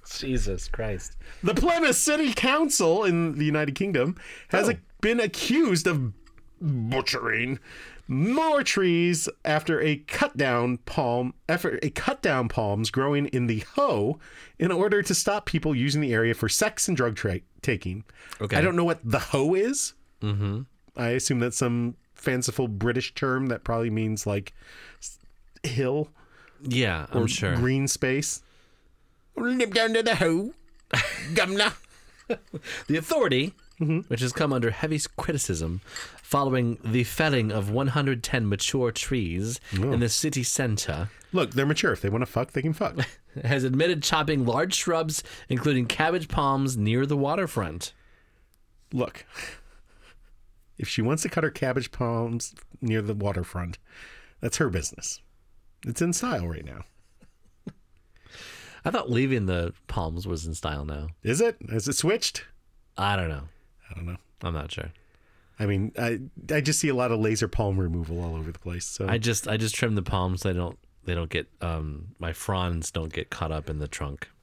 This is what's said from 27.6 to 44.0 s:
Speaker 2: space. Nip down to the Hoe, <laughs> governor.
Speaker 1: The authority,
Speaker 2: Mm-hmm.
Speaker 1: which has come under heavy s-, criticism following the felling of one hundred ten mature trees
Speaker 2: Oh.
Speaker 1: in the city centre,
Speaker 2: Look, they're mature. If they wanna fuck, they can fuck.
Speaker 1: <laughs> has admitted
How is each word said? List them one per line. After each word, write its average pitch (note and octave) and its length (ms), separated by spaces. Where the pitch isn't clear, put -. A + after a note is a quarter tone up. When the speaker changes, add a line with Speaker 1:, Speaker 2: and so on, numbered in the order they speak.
Speaker 2:
space. C3+ 540
Nip B3 360
down A3+ 220
to A3+ 80
the A3 140
Hoe, F#3 380
<laughs> - 440
governor. G3+ 380
Speaker 1:
The D3+ 100
authority, E3 560
Speaker 2:
Mm-hmm. D#3+ 280
Speaker 1:
which A#2 140
has B2+ 120
come D3+ 200
under B2 180
heavy D#3 240
s-, D3 100
criticism F2 760
following B2+ 680
the A#2+ 200
felling B2+ 480
of G#2 180
one C3 200
hundred C3+ 340
ten A2+ 260
mature A#2 420
trees A2 680
Speaker 2:
Oh. B2 120
Speaker 1:
in B2 80
the A#2+ 100
city C#3+ 320
centre, G#2 680
Speaker 2:
Look, F3 200
they're B2+ 160
mature. D3+ 260
If - 80
they G2 80
wanna A#2 160
fuck, - 280
they C3 100
can D#3 100
fuck. - 240
Speaker 1:
<laughs> - 240
has C3 180
admitted D3+ 380